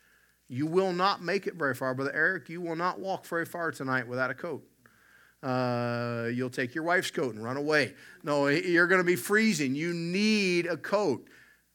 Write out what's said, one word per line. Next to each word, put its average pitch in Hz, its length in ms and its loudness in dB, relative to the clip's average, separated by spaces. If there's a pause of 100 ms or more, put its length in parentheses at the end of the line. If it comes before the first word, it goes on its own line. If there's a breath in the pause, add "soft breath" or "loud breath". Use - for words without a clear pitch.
(500 soft breath)
you 131 180 -2
will 185 240 2
not 180 320 0
make 190 240 -2
it 185 80 -6
very 147 180 0
far. 131 220 -4
Brother 135 180 -4
Eric, 170 360 0
you 165 100 -10
will 165 160 -6
not 175 240 -2
walk 190 260 -6
very 165 200 -2
far 165 260 -6
tonight 131 360 -2
without 127 220 -2
a 131 60 -6
coat. 147 320 -10 (760 soft breath)
Uh, 120 880 -2
you'll 127 180 -4
take 127 260 -4
your 160 80 -4
wife's 175 280 0
coat 131 240 -2
and 107 80 -8
run 127 140 -4
away. 147 380 2 (280 loud breath)
No, 147 200 2
y-, 143 220 2
you're 175 220 6
gonna 185 160 6
be 180 120 4
freezing. 196 600 2
You 165 180 -2
need 180 720 2
a 170 100 -2
coat. 175 500 0 (480 soft breath)